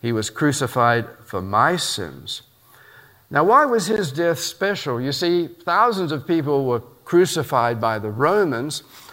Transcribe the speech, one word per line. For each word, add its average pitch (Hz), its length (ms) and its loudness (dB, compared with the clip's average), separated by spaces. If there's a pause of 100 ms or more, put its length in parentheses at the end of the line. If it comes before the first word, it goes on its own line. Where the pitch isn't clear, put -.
He 117 100 -4
was 110 180 -2
crucified 120 760 0 (180)
for 95 180 -8
my 113 360 2
sins. 76 640 -8 (880)
Now, 151 160 2
why 254 180 6
was 233 240 0
his 202 240 -2
death 170 280 0
special? 185 600 -4
You 135 140 -4
see, 170 340 0
thousands 190 640 0
of 147 160 -6
people 143 380 0
were 120 160 0 (240)
crucified 135 760 2
by 110 180 0
the 107 140 -6
Romans, 147 720 0 (300)